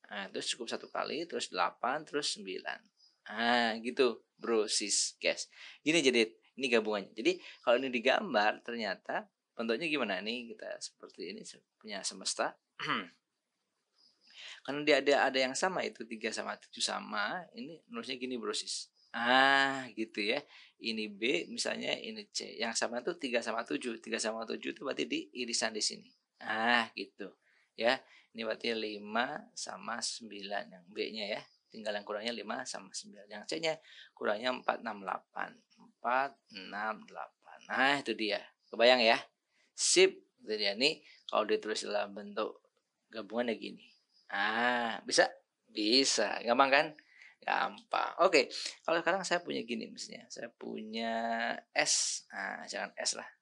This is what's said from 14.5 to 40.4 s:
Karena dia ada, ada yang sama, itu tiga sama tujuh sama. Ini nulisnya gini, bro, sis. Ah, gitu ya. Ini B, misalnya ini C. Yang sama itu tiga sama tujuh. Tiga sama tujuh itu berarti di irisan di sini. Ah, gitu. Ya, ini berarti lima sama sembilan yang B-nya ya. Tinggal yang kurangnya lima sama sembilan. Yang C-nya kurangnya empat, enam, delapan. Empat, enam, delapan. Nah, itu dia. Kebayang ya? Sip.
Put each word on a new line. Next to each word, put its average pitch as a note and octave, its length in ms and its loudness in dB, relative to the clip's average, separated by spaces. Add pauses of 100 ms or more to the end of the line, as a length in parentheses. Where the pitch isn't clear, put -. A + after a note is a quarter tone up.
Karena C#3 160 -4
dia D3 160 8
ada, C3+ 320 6
ada C3 80 2
yang C3 160 2
sama, F#3 320 0
itu A2 160 -8
tiga A2 320 -6
sama G#2 240 -6
tujuh - 240 -8
sama. G#2 720 -2
Ini C#3+ 320 -14
nulisnya A#2 320 -8
gini, B2+ 160 -4
bro, G#2+ 160 -4
sis. - 400 -6 (200)
Ah, C3+ 840 6
gitu A2 300 -4
ya. A#2+ 160 2 (420)
Ini A2 300 -4
B, A#2 400 -2
misalnya A#2+ 420 -2
ini G#2+ 380 -8
C. - 260 -8
Yang A2+ 240 -2
sama A#2 220 -2
itu C3 160 -2
tiga A#2+ 240 0
sama A2+ 240 -2
tujuh. A#2+ 340 -4
Tiga A2+ 160 -4
sama A2+ 300 -2
tujuh A2 260 -4
itu - 80 -12
berarti C3 240 -2
di C#3 140 -2 (240)
irisan A2+ 320 -2
di G#2+ 80 -2
sini. - 260 -6 (320)
Ah, A2+ 560 2
gitu. G2 400 -10 (400)
Ya, A#2+ 220 4 (320)
ini A2+ 160 -6
berarti A2+ 240 -2
lima A2 800 -2
sama G#2+ 480 -8
sembilan G2+ 720 -6
yang F2+ 160 -20
B-nya G#2+ 380 -6 (120)
ya. D3+ 40 -10 (300)
Tinggal G#2+ 280 -6
yang G2+ 40 -10
kurangnya G#2+ 320 -4
lima A2+ 320 -8
sama G2 240 -10
sembilan. G3+ 400 -14
Yang G#3+ 160 -12
C-nya D#3+ 260 -2 (380)
kurangnya A#2 400 -2
empat, - 320 -2
enam, G#2 240 -8
delapan. - 480 -6 (240)
Empat, - 560 -2 (160)
enam, G2+ 560 -6
delapan. D#2+ 520 -16 (120)
Nah, C3 320 4
itu A2+ 80 -2
dia. G#2 320 -2 (240)
Kebayang B2 320 8
ya? A#2 160 8 (560)
Sip. - 480 4 (240)